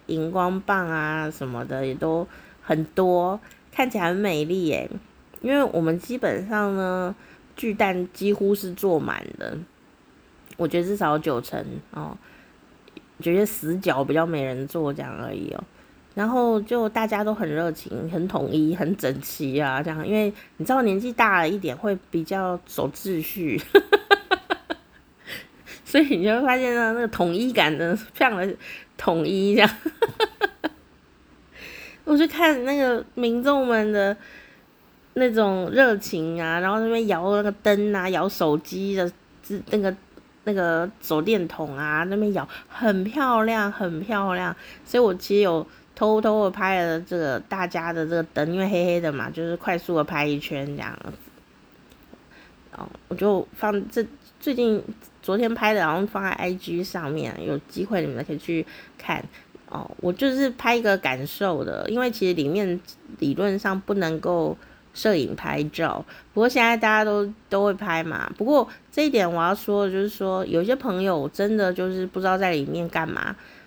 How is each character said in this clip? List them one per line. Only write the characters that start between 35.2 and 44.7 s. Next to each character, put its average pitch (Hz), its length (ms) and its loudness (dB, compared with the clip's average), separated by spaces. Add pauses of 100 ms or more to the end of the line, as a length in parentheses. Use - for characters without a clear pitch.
种 196 400 2
热 240 260 6
情 165 420 -4
啊， 165 220 0
然 190 100 2
后 214 100 0
那 226 80 0
边 233 180 0
摇 175 160 0 (140)
那 208 60 2
个 208 80 0
灯 208 440 2
啊， 185 160 0
摇 180 180 2
手 160 300 2
机 190 380 -4
的， 175 140 0 (600)
那 208 80 2
个， 190 180 0 (480)
那 214 80 0
个 170 380 0 (100)
手 156 220 0
电 190 240 2
筒 151 280 -8
啊， 151 340 -2
那 202 80 -2
边 208 180 2
摇， 180 120 -2 (220)
很 196 360 0
漂 240 400 2
亮， 220 260 0
很 175 300 -4
漂 196 340 -2
亮。 175 200 -4 (300)